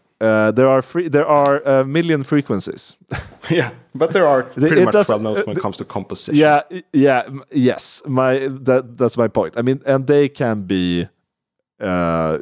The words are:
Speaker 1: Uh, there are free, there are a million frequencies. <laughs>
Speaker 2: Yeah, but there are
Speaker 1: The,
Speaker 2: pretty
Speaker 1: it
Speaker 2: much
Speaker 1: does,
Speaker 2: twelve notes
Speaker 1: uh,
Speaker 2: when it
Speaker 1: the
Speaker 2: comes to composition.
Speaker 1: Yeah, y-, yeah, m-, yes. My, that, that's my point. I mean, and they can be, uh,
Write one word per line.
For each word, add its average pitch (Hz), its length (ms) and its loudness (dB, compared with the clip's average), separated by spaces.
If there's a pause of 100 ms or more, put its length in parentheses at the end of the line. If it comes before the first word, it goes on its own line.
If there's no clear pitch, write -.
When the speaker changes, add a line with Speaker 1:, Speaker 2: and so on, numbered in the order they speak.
(180)
Speaker 1:
Uh, 110 320 2
there 127 180 2
are 131 120 4
free, 170 280 -6
there 147 180 2
are 143 380 2
a 135 200 2
million 156 400 -2
frequencies. - 720 -4 (140)
<laughs> - 60 -8 (320)
Speaker 2:
Yeah, 156 220 0 (240)
but 160 180 0
there 180 140 2
are 135 160 4
Speaker 1:
The, 127 240 -2
Speaker 2:
pretty 170 160 4
Speaker 1:
it - 40 4
Speaker 2:
much - 80 0
Speaker 1:
does, 208 120 4
Speaker 2:
twelve 107 160 0
notes 107 180 -2
Speaker 1:
uh, - 40 -4
Speaker 2:
when - 80 -6
it - 20 -6
Speaker 1:
the - 60 -4
Speaker 2:
comes 98 160 -6
to - 80 -12
composition. - 500 -6
Speaker 1:
Yeah, 147 340 4
y-, 185 140 -12 (100)
yeah, 135 340 4
m-, 135 260 -14
yes. 123 520 -2
My, 131 340 0 (260)
that, 127 340 0
that's 123 180 0
my 117 120 0
point. 92 280 -2
I 117 60 -2
mean, 131 240 -2
and 135 220 0
they 143 200 4
can 113 340 -4
be, 90 440 -2 (720)
uh, 82 640 -2